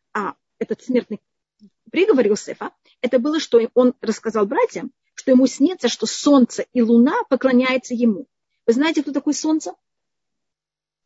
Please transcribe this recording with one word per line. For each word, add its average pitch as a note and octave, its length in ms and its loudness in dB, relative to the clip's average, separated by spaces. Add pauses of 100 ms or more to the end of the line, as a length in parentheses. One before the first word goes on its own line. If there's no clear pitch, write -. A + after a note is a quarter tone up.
(140)
а G3 200 -6 (240)
этот - 240 -8
смертный G#3+ 380 -4 (680)
приговор D4+ 360 2
Иосифа, - 440 -4 (320)
это B3+ 160 0
было, D4+ 200 -2
что A#3 220 2 (140)
он B3 260 4
рассказал G#3+ 460 -4
братьям, F#4 460 -4 (220)
что - 180 -4
ему B3+ 140 6
снится, C#4+ 420 -2
что - 180 -4
солнце C4+ 680 0
и B3+ 80 -2
луна A#3 360 4 (120)
поклоняются B3+ 680 0
ему. A3 320 -2 (400)
Вы A#3 60 4
знаете, D4+ 300 -2
кто C#4+ 100 -10
такой C#4+ 220 -4
солнце? D#4 400 -4 (1300)